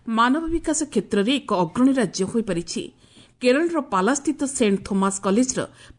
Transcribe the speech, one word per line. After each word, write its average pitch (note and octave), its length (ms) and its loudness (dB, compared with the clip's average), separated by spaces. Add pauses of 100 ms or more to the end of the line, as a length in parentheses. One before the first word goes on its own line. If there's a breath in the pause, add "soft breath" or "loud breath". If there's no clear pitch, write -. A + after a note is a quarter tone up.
(180)
ମାନବ C4 260 2 (120)
ବିକାଶ D#4+ 240 -2 (140)
କ୍ଷେତ୍ରରେ G3+ 460 0
ଏକ - 120 -6 (120)
ଅଗ୍ରଣୀ B3 360 2
ରାଜ୍ୟ F#3+ 320 -2
ହୋଇପାରିଛି। F#3+ 500 -4 (600 soft breath)
କେରଳର D4+ 380 2 (140)
ପାଲାସ୍ଥିତ B3+ 480 0 (160)
ସେଣ୍ଟ G3+ 300 2
ଥୋମାସ G3 280 0 (100)
କଲେଜର G#3 340 2 (380 loud breath)